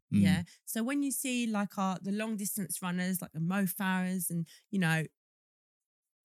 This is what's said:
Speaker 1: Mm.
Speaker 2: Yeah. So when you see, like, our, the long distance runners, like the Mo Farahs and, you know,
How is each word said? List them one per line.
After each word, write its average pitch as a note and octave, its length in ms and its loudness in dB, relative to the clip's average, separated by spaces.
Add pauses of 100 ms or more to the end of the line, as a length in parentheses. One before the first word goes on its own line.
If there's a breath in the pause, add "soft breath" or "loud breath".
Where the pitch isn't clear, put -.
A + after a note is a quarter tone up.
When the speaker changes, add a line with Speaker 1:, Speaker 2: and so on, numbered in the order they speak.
(140)
Speaker 1:
Mm. G#2 80 6
Speaker 2:
Yeah. E3 220 6 (220 loud breath)
So A3+ 180 -2
when C#4 180 0
you C#4 100 0
see, B3 360 0
like, G#3 320 -2
our, F#3+ 200 0
the G3 120 -4
long A3 260 -2
distance F#3+ 460 -4
runners, F3+ 400 0
like - 80 -12
the D#3 80 -8
Mo F#3+ 260 2
Farahs F#3 640 0
and, E3+ 160 -2 (240 loud breath)
you G3+ 80 -2
know, D#3+ 280 2 (1200)